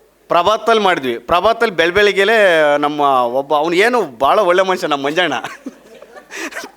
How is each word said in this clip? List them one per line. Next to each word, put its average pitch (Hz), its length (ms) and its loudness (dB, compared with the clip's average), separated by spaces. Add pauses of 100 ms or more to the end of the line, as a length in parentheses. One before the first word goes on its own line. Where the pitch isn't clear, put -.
(280)
ಪ್ರಭಾತಲ್ಲಿ 214 560 0
ಮಾಡಿದ್ವಿ. 139 340 0
ಪ್ರಭಾತಲ್ಲಿ 202 580 0
ಬೆಳ 165 140 0
ಬೆಳಗ್ಗೆಲೇ 196 720 2 (140)
ನಮ್ಮ 147 240 -2 (320)
ಒಬ್ಬ, 139 220 -2
ಅವ್ನು 160 200 0
ಏನು 196 420 0
ಭಾಳ 147 220 2
ಒಳ್ಳೆ 185 240 2
ಮನುಷ್ಯ 180 240 -2
ನಮ್ಮ 143 180 -4
ಮಂಜಣ್ಣ, 156 280 -2 (1400)